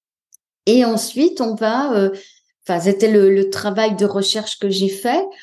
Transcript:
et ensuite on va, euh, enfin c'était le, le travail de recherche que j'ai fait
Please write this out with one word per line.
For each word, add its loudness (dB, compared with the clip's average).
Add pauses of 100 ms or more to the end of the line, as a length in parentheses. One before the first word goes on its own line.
(680)
et 4
ensuite -2
on -2
va, -2
euh, 2 (540)
enfin -2
c'était 2
le, 6
le 2
travail -2
de 2
recherche -4
que -2
j'ai 0
fait -2 (180)